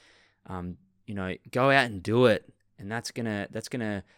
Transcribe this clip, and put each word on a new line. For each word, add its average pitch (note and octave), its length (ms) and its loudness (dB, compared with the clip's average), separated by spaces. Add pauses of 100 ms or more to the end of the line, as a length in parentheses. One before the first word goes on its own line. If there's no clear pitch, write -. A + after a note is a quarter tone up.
(460)
Um, F2+ 320 -8 (280)
you G#2 80 -10
know, F#2 220 -4 (160)
go C3 200 4
out C3+ 140 6
and G#2 160 -6
do A2 240 4
it. G#2+ 240 4 (300)
And G2+ 120 -10
that's A2+ 200 -8
gonna, G#2+ 400 -4
that's A2 180 -10
gonna G#2+ 340 -4 (140)